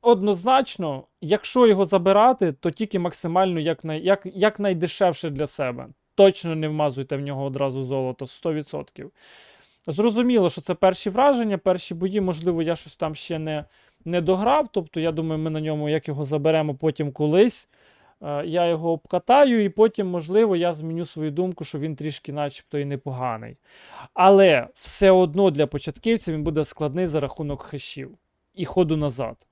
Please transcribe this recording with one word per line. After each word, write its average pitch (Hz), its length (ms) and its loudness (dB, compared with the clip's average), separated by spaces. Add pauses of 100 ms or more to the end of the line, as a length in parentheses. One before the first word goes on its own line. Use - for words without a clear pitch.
однозначно, 202 1000 0 (180)
якщо 214 460 2
його 196 180 4
забирати, 196 640 4
то 165 200 -4
тільки 202 280 -4
максимально 175 600 -2
як 156 240 -4
най-, 160 200 -8
як, 196 220 2
як 202 340 -2
найдешевше 180 720 -2
для 143 180 -6
себе. 127 400 -8 (280)
Точно 190 400 4
не 156 120 -4
вмазуйте 143 500 -4
в 143 40 -6
нього 139 220 -8
одразу 135 400 -4
золото, 131 440 -6
сто - 260 -6
відсотків. 147 580 -10 (760)
Зрозуміло, 214 640 2
що 165 120 -6
це 185 120 -6
перші 185 360 2
враження, 233 480 2
перші 180 360 -2
бої, 190 280 -2
можливо, 170 400 -2
я 165 140 0
щось - 220 -18
там 156 180 -6
ще 160 240 -8
не, 151 260 -6 (400)
не 175 160 -2
дограв, 214 500 2
тобто, 170 280 -6
я 160 120 0
думаю, 160 300 -4
ми 160 80 -2
на 156 120 -4
ньому, 151 280 -2
як 156 180 -2
його 147 180 -4
заберемо 151 500 0
потім 151 360 -2
колись, 165 580 2 (520)
е, 147 240 -6
я 170 220 0
його 165 240 0
обкатаю, 233 720 4
і 196 60 0
потім, 214 380 2
можливо, 180 480 2
я 175 180 0
зміню 160 320 -6
свою 156 260 -6
думку, 175 320 -4
що 147 160 -8
він 151 160 -6
трішки 147 380 -10
начебто 147 460 -6
і 143 60 -4
непоганий. 127 720 -8 (560)
Але 185 600 6
все - 360 2
одно 185 400 4
для 143 160 0
початківців 170 680 -4
він 151 100 -6
буде 156 200 -2
складний 156 440 -4
за 151 120 -2
рахунок 143 420 -6
хешів - 560 -14 (360)
і 185 120 -6
ходу 160 320 0
назад. 127 540 -6